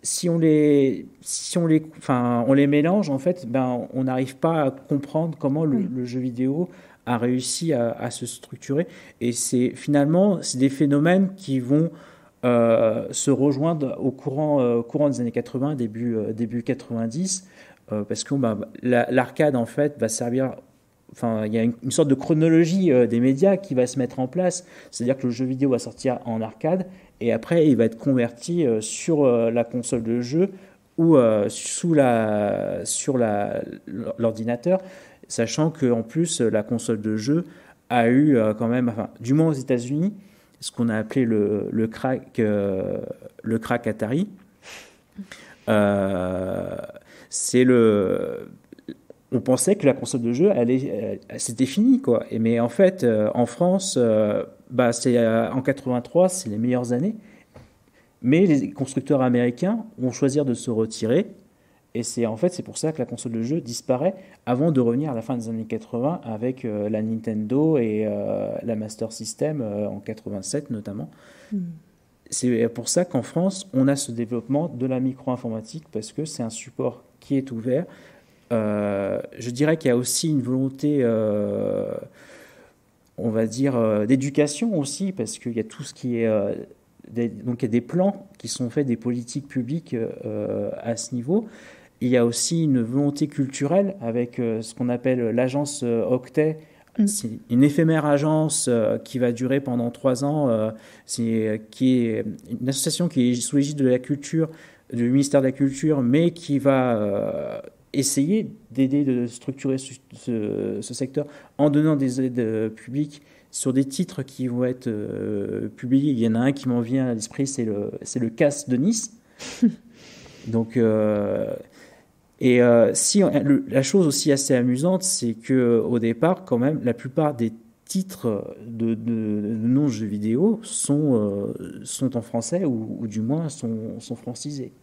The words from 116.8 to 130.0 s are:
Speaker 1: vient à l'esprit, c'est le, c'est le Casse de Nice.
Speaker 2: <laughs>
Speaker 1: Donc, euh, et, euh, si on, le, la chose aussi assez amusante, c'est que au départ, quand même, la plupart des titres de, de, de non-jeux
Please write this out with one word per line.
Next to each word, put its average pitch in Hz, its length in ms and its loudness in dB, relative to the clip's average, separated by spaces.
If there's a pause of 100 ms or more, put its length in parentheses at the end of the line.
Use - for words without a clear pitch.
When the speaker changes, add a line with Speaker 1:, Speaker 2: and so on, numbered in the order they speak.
Speaker 1:
vient 127 260 -2
à 120 80 -2
l'esprit, 113 320 -4
c'est 123 180 -4
le, 104 280 -4 (100)
c'est - 160 -8
le 113 120 -2
Casse 143 380 0
de 123 80 2
Nice. 120 400 -2 (460)
Speaker 2:
<laughs> - 840 -4
Speaker 1:
Donc, 113 280 -2
euh, 107 800 2 (840)
et, 123 200 6
euh, 117 340 8
si - 280 2
on, 175 80 4 (140)
le, 139 240 4
la 135 140 2
chose 170 260 4
aussi 143 240 2
assez 139 240 2
amusante, 139 480 2
c'est 117 300 -2
que 120 440 2
au 110 220 2
départ, 117 440 0
quand 120 140 0
même, 139 240 0
la 117 120 0
plupart 147 400 -2
des 117 180 -2 (320)
titres 156 720 -4 (100)
de, 113 300 -2
de, - 0 -
de 110 720 -4
non-jeux 127 380 2